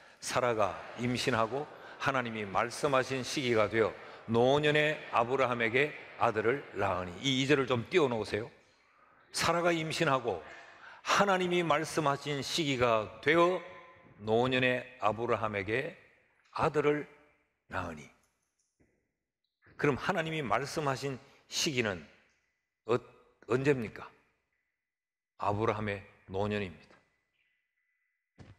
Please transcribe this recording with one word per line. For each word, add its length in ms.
사라가 640
임신하고 680
하나님이 460
말씀하신 800
시기가 460
되어 240
노년의 840
아브라함에게 840
아들을 580
낳으니. 360
이 200
이 60
절을 200
좀 220
띄워놓으세요. 600
사라가 400
임신하고 680
하나님이 600
말씀하신 800
시기가 800
되어 400
노년의 840
아브라함에게 1000
아들을 560
낳으니. 420
그럼 180
하나님이 460
말씀하신 760
시기는 580
어-, 120
언제입니까? 640
아브라함의 680
노년입니다. 640